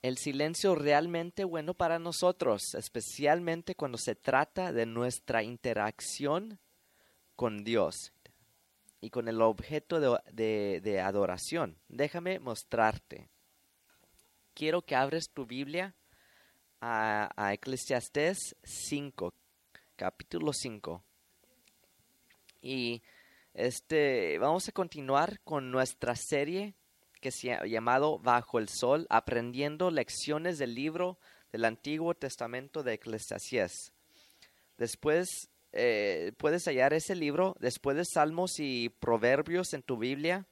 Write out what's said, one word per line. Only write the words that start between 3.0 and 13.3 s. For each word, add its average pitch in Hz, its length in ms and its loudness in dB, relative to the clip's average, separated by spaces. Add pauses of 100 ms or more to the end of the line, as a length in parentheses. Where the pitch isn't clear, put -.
cuando 131 200 -4
se 113 200 -2
trata 156 560 0
de 117 140 0
nuestra 117 580 -2
interacción 127 1120 -4 (800)
con 107 260 -2
Dios 104 500 0 (880)
y 110 60 -10
con 117 200 -4
el 113 120 0
objeto 143 580 2
de, 131 200 4 (140)
de, 104 500 0
de 98 180 0
adoración? 98 800 0 (100)
Déjame 170 500 -4
mostrarte. - 920 -2 (1300)